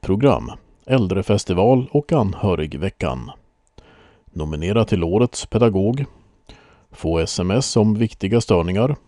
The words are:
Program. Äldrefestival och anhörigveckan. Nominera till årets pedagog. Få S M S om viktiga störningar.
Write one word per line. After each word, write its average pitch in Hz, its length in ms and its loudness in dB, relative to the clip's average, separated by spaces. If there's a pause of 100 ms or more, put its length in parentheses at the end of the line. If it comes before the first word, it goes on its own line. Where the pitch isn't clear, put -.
Program. 98 500 0 (340)
Äldrefestival 104 1040 2
och 147 200 0
anhörigveckan. 80 1200 -2 (920)
Nominera 80 600 -2
till 92 180 0
årets 104 420 0
pedagog. 117 600 0 (880)
Få 82 280 -2
S 80 200 -2
M 92 120 0
S 123 260 0
om 107 180 4
viktiga 113 460 0
störningar. 98 540 0 (120)